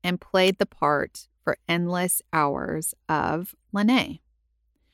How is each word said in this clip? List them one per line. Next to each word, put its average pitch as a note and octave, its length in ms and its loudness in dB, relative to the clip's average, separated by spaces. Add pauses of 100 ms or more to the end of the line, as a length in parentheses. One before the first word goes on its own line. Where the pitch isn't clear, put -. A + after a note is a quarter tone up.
and F3+ 160 -2
played F#3+ 380 2
the G3+ 60 2
part - 600 -2 (160)
for - 140 -2 (100)
endless F3 540 -2 (100)
hours D#3+ 640 -2 (160)
of D#3+ 460 -2 (180)
Lennay. G#3+ 460 0 (760)